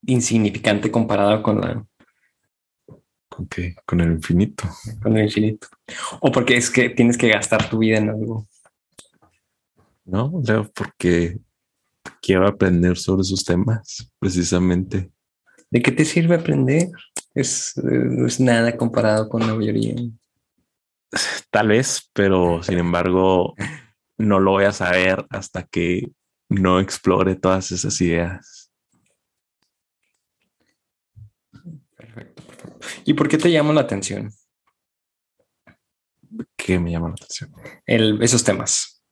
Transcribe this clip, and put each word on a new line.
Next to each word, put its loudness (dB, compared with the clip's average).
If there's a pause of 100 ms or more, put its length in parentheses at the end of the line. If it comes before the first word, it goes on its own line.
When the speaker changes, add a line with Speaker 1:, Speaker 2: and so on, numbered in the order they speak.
Speaker 1:
insignificante 2
comparado 2
con 2
la -6 (1400)
Speaker 2:
¿Con -12
qué? -8 (100)
Con 0
el 2
infinito. 0 (380)
Speaker 1:
Con 2
el 4
infinito. -2 (540)
O 4
porque 2
es 0
que 2
tienes 4
que 2
gastar 0
tu -4
vida 2
en 0
algo. -6 (1600)
Speaker 2:
No, -2
leo 0
porque 0 (840)
quiero 4
aprender 2
sobre 0
esos -4
temas, -2
precisamente. -2 (580)
Speaker 1:
¿De 2
qué 2
te 2
sirve 2
aprender? 0 (440)
Es, -4
eh, -6
no 0
es -4
nada 2
comparado 0
con -2
la -2
mayoría. -2 (1500)
Speaker 2:
Tal 2
vez, 0
pero 2
sin -2
embargo, 2 (640)
no 2
lo 4
voy 2
a 2
saber 0
hasta -10
que -4 (360)
no 2
explore 0
todas 0
esas -6
ideas. -4 (3250)
Speaker 1:
Perfecto, -20
perfecto. -20 (180)
¿Y 0
por 0
qué 2
te 2
llama 2
la 4
atención? -6 (2250)
Speaker 2:
¿Qué -2
me -4
llama -4
la -10
atención? -16 (340)
Speaker 1:
El, 2
esos 2
temas. -4